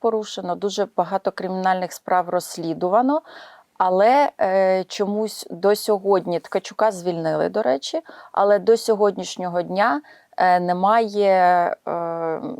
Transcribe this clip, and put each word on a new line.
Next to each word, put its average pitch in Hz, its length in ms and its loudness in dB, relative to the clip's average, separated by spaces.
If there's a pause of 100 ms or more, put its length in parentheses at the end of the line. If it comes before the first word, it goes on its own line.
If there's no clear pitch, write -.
порушено, 214 560 -4
дуже 196 320 -4 (100)
багато 185 340 -2
кримінальних 185 600 -4
справ 180 360 -2
розслідувано, 180 920 0 (560)
але, 202 520 4 (120)
е, 190 420 2
чомусь 208 680 -6
до 196 260 2
сьогодні, 190 640 0
Ткачука - 520 -2
звільнили, 170 580 -2
до 196 120 -2
речі, 277 400 -2 (300)
але 202 280 4
до 220 180 4
сьогоднішнього 190 840 -2
дня, 202 400 -2 (360)
е, 180 220 4
немає, 202 720 2 (560)
е, 165 540 -4 (180)